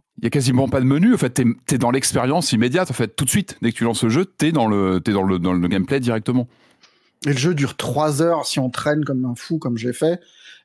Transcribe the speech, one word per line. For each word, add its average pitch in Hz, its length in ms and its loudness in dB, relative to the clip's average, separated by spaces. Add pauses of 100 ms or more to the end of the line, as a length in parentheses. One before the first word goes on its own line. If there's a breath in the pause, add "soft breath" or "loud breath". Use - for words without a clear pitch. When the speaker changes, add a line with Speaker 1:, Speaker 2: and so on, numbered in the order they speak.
(180)
Speaker 1:
Il 117 60 -8
y - 20 2
a 117 40 0
quasiment 131 380 2
pas 139 120 0
de 127 60 2
menu, 170 280 4
en 175 40 0
fait, 127 120 0
t'es, 123 140 0 (220)
t'es 139 120 0
dans 120 120 2
l'expérience 135 640 0
immédiate, 127 380 2
en 127 40 -4
fait, 110 200 -2
tout 143 100 -2
de 127 60 -2
suite. - 300 -2
Dès 113 120 0
que - 40 -6
tu 117 80 -2
lances 117 200 0
le 113 60 4
jeu, 143 140 2
t'es - 280 -2
dans 127 140 2
le, 98 340 2
t'es 107 120 -2
dans 98 100 2
le, 95 160 0
dans 90 140 0
le 90 160 0
gameplay 98 320 -2
directement. 123 480 -2 (800 soft breath)
Speaker 2:
Et 143 60 2
le 135 60 0
jeu 165 160 0
dure 143 220 -2
trois 147 460 -2
heures 165 240 0
si - 120 -4
on 127 120 -2
traîne 147 340 -2
comme 131 220 -4
un 123 80 -4
fou, 160 240 -6
comme 123 180 -4
j'ai 120 160 -4
fait, 170 280 0 (440 loud breath)